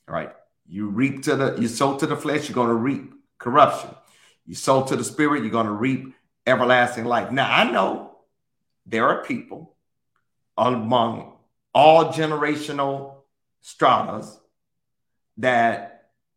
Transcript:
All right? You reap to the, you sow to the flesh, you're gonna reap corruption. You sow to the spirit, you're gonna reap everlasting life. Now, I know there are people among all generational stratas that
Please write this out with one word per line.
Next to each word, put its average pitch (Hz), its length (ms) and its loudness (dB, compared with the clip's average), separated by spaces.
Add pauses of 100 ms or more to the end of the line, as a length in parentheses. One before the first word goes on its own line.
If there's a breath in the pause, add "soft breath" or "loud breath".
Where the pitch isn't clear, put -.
All - 80 -10
right? 80 160 -8 (360)
You 101 220 -8
reap 135 340 -2
to 147 120 0
the, 131 240 -2
you 117 80 0
sow 139 300 -2
to 160 100 -2
the 147 80 -4
flesh, 147 340 -4
you're 202 60 -12
gonna 117 180 2
reap 120 400 -4 (240)
corruption. 127 540 2 (540 soft breath)
You - 100 -16
sow 135 280 2
to 131 120 -2
the 117 80 -4
spirit, 147 400 -2
you're 107 80 -6
gonna 113 200 -2
reap 123 420 -4 (320)
everlasting 123 600 2
life. 113 260 -2
Now, 127 200 -2
I 208 200 2
know - 460 -2 (680)
there 113 220 0
are 147 160 0
people - 520 -12 (840)
among 113 760 0 (400)
all 156 380 8
generational 147 1080 -4 (440)
stratas - 800 -2 (960)
that 117 720 -2 (280)